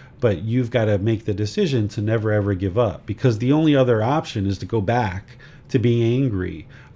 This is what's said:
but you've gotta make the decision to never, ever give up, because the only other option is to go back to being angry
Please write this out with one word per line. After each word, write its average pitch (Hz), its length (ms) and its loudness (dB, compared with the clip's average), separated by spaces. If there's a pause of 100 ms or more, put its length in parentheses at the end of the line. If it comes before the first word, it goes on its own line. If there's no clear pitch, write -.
(200)
but 98 220 0
you've 117 280 -2
gotta 107 280 2
make 107 260 0
the 107 100 -4
decision 110 540 0
to 107 140 -6
never, 110 280 0
ever 104 240 2
give 92 240 -2
up, 120 280 -2
because 113 320 0
the 123 160 0
only 156 200 4
other 123 300 4
option 123 420 -2
is 98 120 -2
to - 80 -10
go 107 160 -2
back 98 560 -2 (320)
to 135 100 2
being 117 240 2 (200)
angry 90 440 -4 (280)